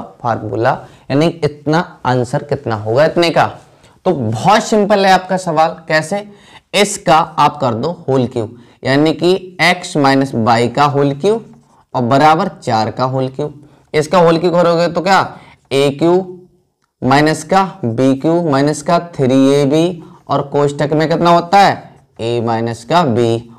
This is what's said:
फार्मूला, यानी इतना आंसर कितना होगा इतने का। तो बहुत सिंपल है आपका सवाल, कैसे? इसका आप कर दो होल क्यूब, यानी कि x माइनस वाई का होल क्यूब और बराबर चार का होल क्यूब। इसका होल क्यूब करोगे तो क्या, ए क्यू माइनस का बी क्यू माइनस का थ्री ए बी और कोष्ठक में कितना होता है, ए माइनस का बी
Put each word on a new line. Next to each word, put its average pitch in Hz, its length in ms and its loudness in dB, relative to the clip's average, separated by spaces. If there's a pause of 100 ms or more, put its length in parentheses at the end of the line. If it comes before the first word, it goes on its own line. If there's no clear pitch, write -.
(220)
फार्मूला, 113 520 -2 (380)
यानी 147 160 2
इतना 151 520 -2 (260)
आंसर 127 380 -2
कितना 117 340 -6
होगा 113 280 0
इतने 170 260 0
का। 143 140 2 (600)
तो 185 80 0
बहुत 131 500 0
सिंपल 208 420 0
है 190 80 4
आपका 185 260 0
सवाल, 165 360 -2 (120)
कैसे? 160 360 -2 (520)
इसका 196 420 2
आप 147 440 0
कर 123 140 -2
दो 135 160 -4 (160)
होल 131 200 0
क्यूब, 107 300 -8 (260)
यानी 143 320 2
कि 185 480 -2
x 180 340 -2
माइनस 135 400 0
वाई 117 320 2
का 143 180 0
होल 139 280 0
क्यूब 208 380 -4 (400)
और 131 100 -2
बराबर 156 560 2
चार 110 320 -2
का 127 140 -4
होल 131 240 -4
क्यूब। 147 400 -10 (240)
इसका 151 260 0
होल 165 180 4
क्यूब 165 160 0
करोगे 170 360 2
तो 170 120 -4
क्या, 175 360 0 (340)
ए 139 200 2
क्यू 170 340 2 (760)
माइनस 151 440 2
का 185 240 0 (160)
बी 131 300 2
क्यू 165 280 0
माइनस 147 400 0
का 139 160 0 (120)
थ्री 135 420 2
ए 143 140 2
बी 165 360 0 (240)
और 143 220 -4
कोष्ठक 143 440 0
में 151 160 0
कितना 170 220 2
होता 170 280 2
है, 165 300 2 (300)
ए 117 220 -2
माइनस 117 440 -4
का 170 200 2
बी 117 540 0